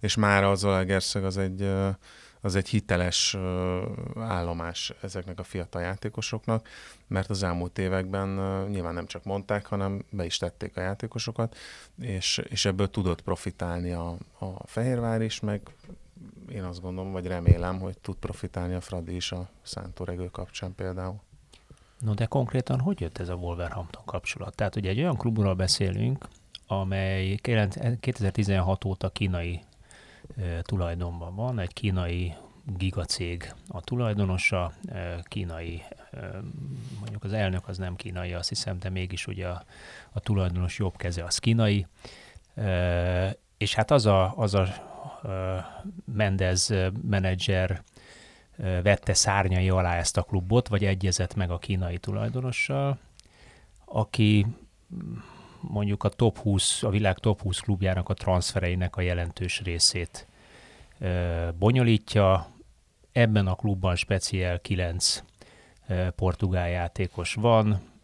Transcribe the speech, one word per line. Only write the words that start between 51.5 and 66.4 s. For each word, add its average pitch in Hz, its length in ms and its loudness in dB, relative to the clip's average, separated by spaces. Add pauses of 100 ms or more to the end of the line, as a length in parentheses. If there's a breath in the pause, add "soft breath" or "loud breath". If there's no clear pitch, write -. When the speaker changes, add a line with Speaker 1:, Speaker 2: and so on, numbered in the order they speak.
Speaker 2:
a 87 80 -2
kínai 90 400 -2
tulajdonossal, 127 1000 -2 (840 soft breath)
aki 104 640 4 (1120 loud breath)
mondjuk 101 440 -2
a 107 40 6
top - 300 4
húsz, - 440 2
a - 60 2
világ 98 300 4
top 107 240 2
húsz 92 160 -2
klubjának 92 500 0
a 101 60 2
transfereinek 90 840 2
a - 40 -2
jelentős 87 600 -2
részét, 87 640 -2 (720 loud breath)
ö, 87 500 0 (100)
bonyolítja. 104 960 6 (580)
Ebben 107 340 6
a 92 80 2
klubban 92 420 2
speciál 92 640 0
kilenc, 90 600 0 (680 loud breath)
ö, 90 220 0
portugál 90 580 0